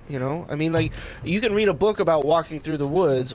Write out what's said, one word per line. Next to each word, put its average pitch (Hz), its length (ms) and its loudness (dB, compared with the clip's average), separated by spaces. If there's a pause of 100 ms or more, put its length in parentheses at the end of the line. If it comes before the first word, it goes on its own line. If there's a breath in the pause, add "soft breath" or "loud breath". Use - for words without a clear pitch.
you 139 100 -6
know? 139 320 -4
I - 40 -6
mean, 160 180 -2
like, 160 200 0 (300 loud breath)
you 180 180 -2
can 220 140 0
read 208 140 4
a 180 60 4
book 202 260 2
about 160 240 4
walking 156 360 0
through 156 160 -4
the 143 100 0
woods, 139 480 2